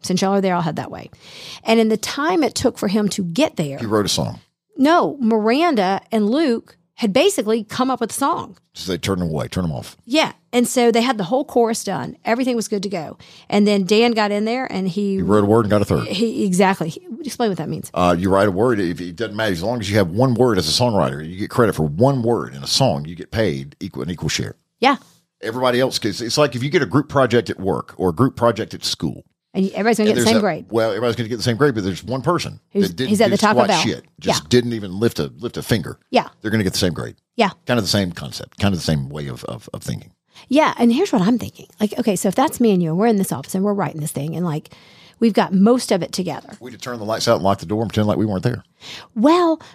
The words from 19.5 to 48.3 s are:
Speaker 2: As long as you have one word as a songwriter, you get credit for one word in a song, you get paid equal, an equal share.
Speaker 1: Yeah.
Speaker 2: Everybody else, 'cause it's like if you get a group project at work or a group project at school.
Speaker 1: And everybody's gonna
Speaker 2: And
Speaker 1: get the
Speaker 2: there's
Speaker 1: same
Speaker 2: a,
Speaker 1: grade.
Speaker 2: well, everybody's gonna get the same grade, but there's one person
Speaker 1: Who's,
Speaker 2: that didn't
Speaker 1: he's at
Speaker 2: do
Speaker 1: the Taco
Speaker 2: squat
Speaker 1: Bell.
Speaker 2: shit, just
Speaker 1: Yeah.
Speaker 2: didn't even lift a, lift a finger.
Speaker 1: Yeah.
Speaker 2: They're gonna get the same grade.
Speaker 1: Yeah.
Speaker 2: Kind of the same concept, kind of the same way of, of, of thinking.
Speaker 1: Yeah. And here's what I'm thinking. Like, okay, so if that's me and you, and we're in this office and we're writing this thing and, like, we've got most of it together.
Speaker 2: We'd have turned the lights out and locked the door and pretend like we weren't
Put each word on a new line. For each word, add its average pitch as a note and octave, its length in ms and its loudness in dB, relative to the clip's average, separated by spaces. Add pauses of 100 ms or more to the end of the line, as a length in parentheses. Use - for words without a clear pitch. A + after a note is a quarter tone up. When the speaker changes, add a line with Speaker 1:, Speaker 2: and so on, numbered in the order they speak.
Speaker 2:
As E2 100 -4
long A#2 180 -4
as G2 100 -4
you G2+ 60 2
have F#2+ 140 4
one A#2+ 240 2
word A2+ 240 4
as D#2 100 0
a D2+ 140 0
songwriter, D#2 460 0
you F2+ 80 -12
get G2+ 140 -8
credit A2 240 2
for D#2 100 0
one A#2 380 2
word F2+ 320 -2
in C#2 80 -14
a C#2 60 -12
song, D#2+ 380 0
you E2+ 100 -14
get F2 160 -16
paid C#2+ 480 -2
equal, E2 240 -10
an D#2+ 60 -8
equal D#2 180 -6
share. - 260 -6 (260)
Speaker 1:
Yeah. C4 160 2 (440)
Speaker 2:
Everybody B2 400 0
else, C3 180 0
'cause G2+ 220 -4
it's A#2 180 -4
like D3 160 2
if A#2+ 80 -4
you C#3 80 -4
get - 120 2
a A#2+ 40 -2
group C3 220 0
project A#2+ 420 2
at - 100 -6
work F2 360 -4
or F2+ 140 0
a - 20 -2
group G#2 240 2
project A2 380 0
at - 100 -14
school. - 400 -6 (280)
Speaker 1:
And F#3+ 180 0
everybody's G#3+ 280 0
gonna G#3+ 120 4
Speaker 2:
And G#3+ 60 2
Speaker 1:
get B3 40 0
the A#3+ 40 2
Speaker 2:
there's A3+ 40 4
Speaker 1:
same A3+ 100 4
Speaker 2:
a, - 20 4
Speaker 1:
grade. F3 300 -2
Speaker 2:
well, A2+ 200 2
everybody's A2 260 0
gonna A#2 120 -4
get A#2+ 80 -6
the G2+ 80 -6
same A#2 120 2
grade, C#3+ 180 4
but G#2 100 -2
there's F#2 180 -4
one A#2+ 200 -6
person D3+ 360 -2 (140)
Speaker 1:
Who's, G3+ 160 2
Speaker 2:
that E3+ 80 -8
didn't E3 140 -2
Speaker 1:
he's G#3 100 2
at A3+ 60 6
Speaker 2:
do F#3 60 4
Speaker 1:
the G3+ 60 2
Taco G#3+ 220 4
Speaker 2:
squat G3 80 4
Speaker 1:
Bell. F3+ 120 4
Speaker 2:
shit, A2 240 -4 (140)
just - 240 -2
Speaker 1:
Yeah. - 60 -18
Speaker 2:
didn't A#2+ 240 4
even G2+ 260 -8
lift A2+ 220 0
a, C#2+ 180 -4
lift A2+ 180 -10
a - 60 -8
finger. - 360 -2 (120)
Speaker 1:
Yeah. A#3+ 180 0 (120)
Speaker 2:
They're G#2+ 100 -6
gonna G#2+ 140 2
get F#2 80 0
the - 60 -4
same F#2 140 0
grade. B1 220 -8 (220)
Speaker 1:
Yeah. G#3 140 2 (160)
Speaker 2:
Kind B2 120 0
of G#2 60 0
the F2 60 -4
same G2 220 0
concept, - 460 -14
kind G2+ 160 0
of E2 60 -4
the - 40 -10
same C#2+ 260 -2
way D2 180 -10
of, B1 160 -14
of, - 280 -12
of - 100 -12
thinking. - 300 -10 (360)
Speaker 1:
Yeah. D4 300 2
And A#3+ 140 4
here's F4 200 0
what G#3+ 100 2
I'm A3 160 2
thinking. - 280 -12 (120)
Like, - 200 -2
okay, G#3+ 180 0
so G#3 120 0
if F#3 60 -2
that's C4+ 260 0
me A3+ 120 4
and F#3 100 2
you, E3 80 0
and E3 80 -2
we're G#3+ 80 2
in A3+ 100 4
this F#3+ 160 0
office C#3 220 -10
and F#3+ 100 0
we're G#3 100 0
writing F#3 260 -4
this D#3 120 -6
thing D3 220 -6
and, E3 100 -4
like, D#3+ 260 -4 (500)
we've A#3 120 4
got F#3 200 0
most A3 400 4
of F3+ 100 2
it - 100 -6
together. E3 380 -6 (100)
Speaker 2:
We'd B2 120 -16
have G#2+ 80 -18
turned A#2+ 200 -10
the G#2 40 -8
lights G#2+ 240 -2
out A#2 80 6
and D#2 80 -2
locked G2 160 2
the E2 60 -12
door G#2+ 160 -2
and G#2 80 -4
pretend G#2+ 180 2
like D#2 100 2
we G#2 80 2
weren't F#2+ 160 -2